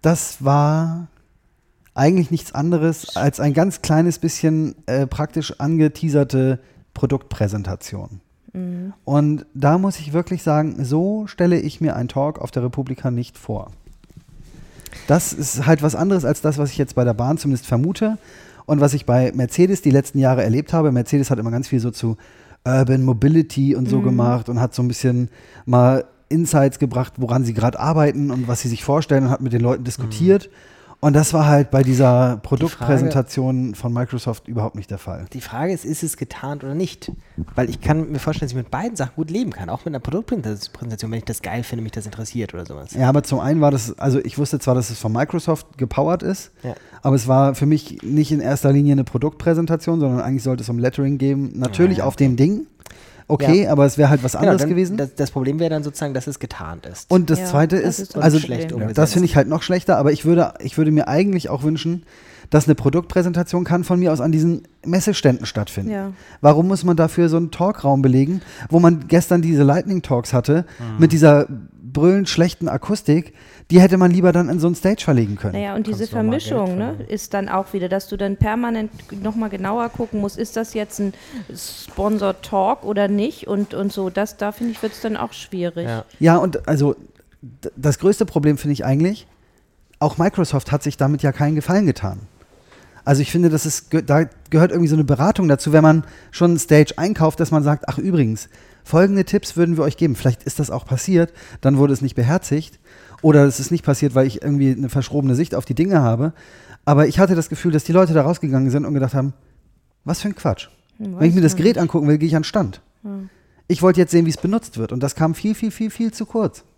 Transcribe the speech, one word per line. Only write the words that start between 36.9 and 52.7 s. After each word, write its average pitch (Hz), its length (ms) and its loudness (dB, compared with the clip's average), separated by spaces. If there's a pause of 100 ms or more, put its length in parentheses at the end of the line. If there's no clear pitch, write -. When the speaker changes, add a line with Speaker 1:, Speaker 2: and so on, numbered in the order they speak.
Speaker 3:
Weil 127 160 -2
ich - 120 -12
kann 156 300 -2
mir 147 60 -6
vorstellen, 151 300 -6
dass 120 60 -10
ich 127 40 -6
mit 120 140 -8
beiden 214 240 -6
Sachen 127 200 -8
gut 156 140 -6
leben 214 220 -4
kann. - 180 -10
Auch - 160 -6
mit 170 40 -6
einer 139 100 -8
Produktpräsentation, 113 1120 -8
wenn 113 80 -6
ich 107 60 -12
das - 180 -10
geil 101 180 -6
finde, 117 220 -8
mich 107 80 -10
das 107 160 -12
interessiert 107 480 -10
oder 87 100 -12
sowas. 71 300 -16
Speaker 1:
Ja, 131 140 2
aber 143 120 4
zum 135 180 -4
einen 151 220 0
war 143 80 6
das, 117 300 -4
also 135 260 0
ich - 140 -8
wusste 143 180 -2
zwar, 127 160 0
dass 123 160 -2
es 113 80 -12
von 110 160 -4
Microsoft 151 640 -4
gepowert 151 460 -2
ist, - 260 -6 (140)
Speaker 3:
Ja. 123 100 -10 (300)
Speaker 1:
aber 131 120 2
es 117 120 0
war 135 260 4
für 143 140 -2
mich - 340 -2
nicht 151 300 0
in 147 80 0
erster 139 340 0
Linie 143 200 4
eine 135 100 2
Produktpräsentation, 160 960 -2
sondern 127 220 0
eigentlich 131 220 -4
sollte 127 200 -4
es 110 60 -10
um 120 100 -2
Lettering 135 400 -2
gehen. 135 400 -2
Natürlich 175 380 0
Speaker 3:
Ah, 87 40 -4
ja, - 40 -2
Speaker 1:
auf 135 100 -2
Speaker 3:
okay. - 100 2
Speaker 1:
dem 127 120 2
Ding. 196 280 2 (640)